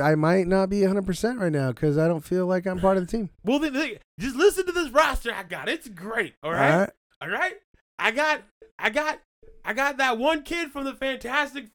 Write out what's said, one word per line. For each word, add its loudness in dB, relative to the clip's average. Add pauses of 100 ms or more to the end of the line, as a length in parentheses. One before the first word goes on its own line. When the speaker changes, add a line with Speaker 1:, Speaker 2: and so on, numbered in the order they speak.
Speaker 1:
I 4
might 2
not 2
be 2
a 4
hundred 0
percent -2
right 0
now 0
'cause 2
I 4
don't 0
feel 0
like 0
I'm -4
part 4
of 0
the -10
team. -4 (160)
Speaker 2:
Well, 2
then, -2
then -2 (200)
just -4
listen 4
to -4
this -2
roster 2
I -8
got. -8
It's -6
great, -6
all -4
right? 4
Speaker 1:
All 6
right. 0 (300)
Speaker 2:
All -10
right? -2 (440)
I 2
got, 0 (360)
I 0
got, -2 (420)
I -6
got -2
that 2
one 0
kid -6
from -8
the -6
Fantastic -4